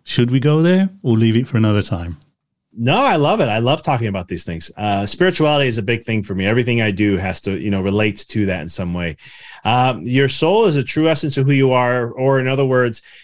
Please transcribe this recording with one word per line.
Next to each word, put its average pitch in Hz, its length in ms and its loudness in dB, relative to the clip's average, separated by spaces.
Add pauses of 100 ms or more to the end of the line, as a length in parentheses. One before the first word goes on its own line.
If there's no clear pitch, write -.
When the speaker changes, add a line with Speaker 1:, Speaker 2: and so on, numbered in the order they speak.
Speaker 1:
Should 120 280 0
we 131 80 2
go 151 220 2
there 185 280 2 (140)
or 120 120 2
leave 110 200 4
it 127 120 0
for 113 100 -2
another 104 260 2
time? 85 340 -6 (580)
Speaker 2:
No, 123 220 0
I 247 200 2
love 165 220 2
it. 135 100 0
I 107 100 0
love 127 240 0
talking 117 240 -2
about 98 200 -4
these 80 160 -8
things. 82 320 -8
Uh, 101 300 -2
spirituality 151 600 2
is 113 100 -2
a 107 60 -4
big 110 200 -2
thing 110 200 -2
for 98 100 -8
me. 95 140 -2
Everything 117 340 0
I 107 80 2
do 101 280 0
has 95 240 -4
to, 95 180 -6
you 104 100 -6
know, 98 120 -2
relate 101 480 -2
to 104 180 -2
that 90 140 -4
in 80 80 -10
some 87 260 -6
way. 85 200 -6 (480)
Um, 123 440 0
your 135 200 2
soul 190 380 2
is 156 100 2
a 139 80 0
true 156 240 0
essence 147 300 -2
of 135 80 2
who 143 60 2
you 135 200 4
are, 123 380 0
or 131 300 2
in 127 80 -2
other 135 180 0
words, 127 380 0 (200)